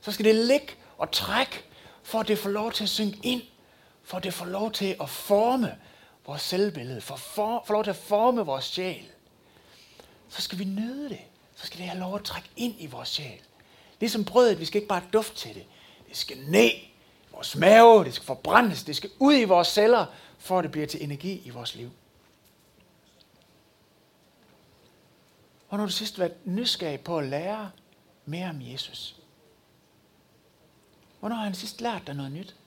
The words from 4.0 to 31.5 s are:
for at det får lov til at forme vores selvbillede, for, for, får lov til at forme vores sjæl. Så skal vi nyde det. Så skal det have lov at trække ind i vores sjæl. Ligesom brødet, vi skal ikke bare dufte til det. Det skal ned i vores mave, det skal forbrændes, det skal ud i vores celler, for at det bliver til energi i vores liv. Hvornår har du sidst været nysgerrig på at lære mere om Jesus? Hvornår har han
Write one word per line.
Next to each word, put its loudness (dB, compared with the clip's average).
for -12
at -8
det -6
får -10
lov -4
til -4
at -8
forme 2
vores -10
selvbillede, -2
for, -12
for, -4
får 0
lov 2
til -4
at -4
forme 2
vores -4
sjæl. -8
Så -10
skal -8
vi -4
nyde -6
det. -12
Så -16
skal -14
det -10
have -8
lov -6
at -8
trække -10
ind -4
i -14
vores -12
sjæl. -8
Ligesom -2
brødet, 4
vi -6
skal -4
ikke -2
bare -2
dufte 0
til -12
det. -18
Det -16
skal -8
ned 4
i -2
vores -10
mave, 12
det -6
skal -10
forbrændes, 2
det -8
skal -8
ud 6
i 4
vores 4
celler, 4
for -2
at 0
det -6
bliver -4
til -8
energi -8
i -16
vores -12
liv. -14
Hvornår -4
har -2
du -6
sidst -8
været -4
nysgerrig -4
på -6
at -2
lære -6
mere -8
om -10
Jesus? -12
Hvornår -6
har -4
han -4